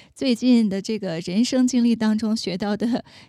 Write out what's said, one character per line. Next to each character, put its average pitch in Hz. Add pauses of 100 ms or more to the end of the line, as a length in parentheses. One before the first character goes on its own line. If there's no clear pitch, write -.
(140)
最 262
近 240
的 196
这 214
个 175
人 180
生 254
经 247
历 233
当 214
中 220
学 190
到 208
的 233 (260)